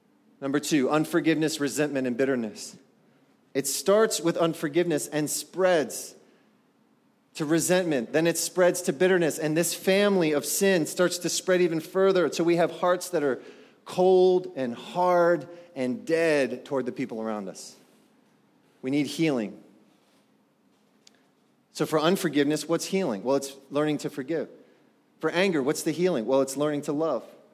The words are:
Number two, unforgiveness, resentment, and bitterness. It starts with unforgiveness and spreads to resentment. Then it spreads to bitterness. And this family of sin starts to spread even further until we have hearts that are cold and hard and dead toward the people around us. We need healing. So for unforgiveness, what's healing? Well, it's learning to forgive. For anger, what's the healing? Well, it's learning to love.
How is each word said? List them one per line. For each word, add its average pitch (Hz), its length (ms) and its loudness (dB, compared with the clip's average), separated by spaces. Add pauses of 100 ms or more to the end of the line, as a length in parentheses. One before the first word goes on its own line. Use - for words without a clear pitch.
(400)
Number 139 200 -2
two, 135 320 2
unforgiveness, 156 680 0
resentment, 139 460 -2
and 120 100 -2
bitterness. 123 600 -2 (800)
It 139 100 -2
starts 220 560 2
with 165 160 0
unforgiveness 165 680 0
and 151 200 -2
spreads 165 840 -2 (1200)
to 160 100 -6
resentment. 160 680 0
Then 165 140 2
it 170 100 0
spreads 180 460 2
to 180 100 -2
bitterness. 180 460 2
And 151 180 0
this 170 160 0
family 190 600 2
of 143 120 -2
sin 190 400 2
starts - 340 0
to 165 100 -4
spread 185 320 0
even 165 180 2
further 185 460 2
until 165 200 -2
we 170 120 4
have 170 120 4
hearts 180 400 -2
that 156 140 0
are 131 180 0 (420)
cold 185 720 4
and 123 200 -4
hard 175 720 2 (260)
and 127 320 -4
dead 147 600 0
toward 131 200 -4
the 123 60 -6
people 120 300 -8
around 107 260 -6
us. - 280 -16 (1080)
We 131 100 -6
need 143 160 0
healing. 127 500 -2 (2250)
So 156 140 -4
for 160 120 0
unforgiveness, 151 680 0
what's 165 160 -2
healing? 139 400 -2
Well, 135 140 2
it's 139 180 -8 (140)
learning 147 300 -2
to 151 100 -8
forgive. 139 400 -6 (720)
For 160 80 0
anger, 165 340 2
what's 151 200 -2
the 165 80 -2
healing? 156 340 0
Well, 135 160 2
it's 135 160 -4
learning 147 260 -2
to 156 80 -6
love. 143 320 -2 (300)